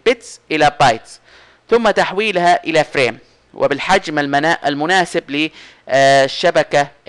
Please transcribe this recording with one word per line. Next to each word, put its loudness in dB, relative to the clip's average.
bits -4
إلى 2
bytes، 0
ثم 2
تحويلها 0
إلى 0
frame -2
وبالحجم -2
المنا-، -2
المناسب -4
للشبكة 2